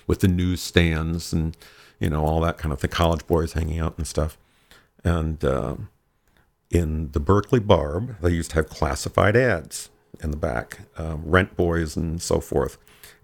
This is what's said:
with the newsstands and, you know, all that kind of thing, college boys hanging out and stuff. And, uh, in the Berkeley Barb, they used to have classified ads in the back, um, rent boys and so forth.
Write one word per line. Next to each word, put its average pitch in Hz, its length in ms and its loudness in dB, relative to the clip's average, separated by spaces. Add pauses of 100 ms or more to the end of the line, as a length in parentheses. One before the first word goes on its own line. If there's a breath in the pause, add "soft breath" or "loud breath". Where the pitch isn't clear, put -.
with 82 100 2
the 98 100 6
newsstands 85 1040 0
and, 80 240 -2 (440 loud breath)
you 95 100 0
know, 76 140 0
all 80 160 2
that 82 180 0
kind 80 140 -4
of - 80 -6
thing, 87 100 -2
college 82 380 2
boys 80 240 2
hanging 80 260 -4
out 80 180 -4
and 80 120 -6
stuff. 80 280 -2 (680 soft breath)
And, 80 400 0
uh, 64 320 0 (920)
in 80 440 0
the - 80 -2
Berkeley 101 400 2
Barb, 98 600 0
they 85 100 2
used 82 200 -2
to - 60 -2
have 78 120 2
classified 92 680 0
ads 104 520 -2 (320)
in 78 120 -2
the 71 40 -4
back, 64 440 -6 (160)
um, 80 280 -6
rent 90 320 2
boys 85 400 0
and 82 240 -4
so 82 200 0
forth. - 360 -2 (480 loud breath)